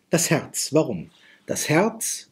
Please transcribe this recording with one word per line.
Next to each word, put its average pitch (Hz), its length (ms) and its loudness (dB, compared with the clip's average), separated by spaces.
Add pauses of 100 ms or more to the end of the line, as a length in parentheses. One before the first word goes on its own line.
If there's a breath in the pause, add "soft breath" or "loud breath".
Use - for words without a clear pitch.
das 165 200 2
Herz. - 440 0
Warum? 131 380 0 (340 soft breath)
Das - 240 -4
Herz 202 640 0